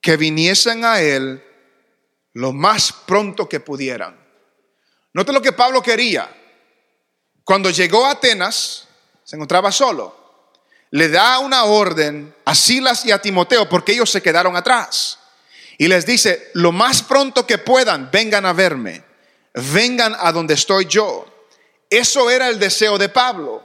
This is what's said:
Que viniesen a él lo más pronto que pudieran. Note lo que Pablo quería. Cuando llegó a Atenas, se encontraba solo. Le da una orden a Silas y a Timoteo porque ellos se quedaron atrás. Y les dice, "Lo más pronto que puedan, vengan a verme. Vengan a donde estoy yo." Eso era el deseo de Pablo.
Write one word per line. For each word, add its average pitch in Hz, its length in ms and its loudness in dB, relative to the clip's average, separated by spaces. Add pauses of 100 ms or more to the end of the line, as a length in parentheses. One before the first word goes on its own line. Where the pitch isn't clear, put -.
Que 160 160 2
viniesen 175 640 0
a 226 180 2
él 135 420 -2 (880)
lo 127 200 -6
más 190 380 0
pronto 202 560 -4
que 147 120 -6
pudieran. 127 580 -10 (960)
Note 185 200 -2
lo 269 80 2
que 254 100 0
Pablo 254 320 0
quería. 220 520 -2 (1080)
Cuando 190 260 2
llegó 180 360 2
a 277 60 2
Atenas, 226 760 -2 (360)
se - 120 -20
encontraba 180 360 0
solo. 190 440 -2 (760)
Le 156 180 2
da 220 300 4
una 269 260 0
orden 156 680 0 (120)
a 147 100 0
Silas 254 500 2
y 220 60 2
a 196 100 2
Timoteo 196 460 2
porque 175 240 0
ellos 233 180 2
se 190 120 -2
quedaron 180 340 2
atrás. - 640 -2 (580)
Y 156 120 2
les 180 160 2
dice, 214 480 0
"Lo 170 180 2
más 226 300 0
pronto 269 440 0
que 208 120 0
puedan, 208 520 0
vengan 208 360 0
a 180 80 2
verme. 131 500 -2 (500)
Vengan 220 640 -2
a 170 140 0
donde 160 220 0
estoy 190 320 0
yo." 196 400 -6 (640)
Eso 240 400 2
era 254 180 2
el 233 100 -2
deseo 202 400 0
de 196 120 0
Pablo. 185 560 -2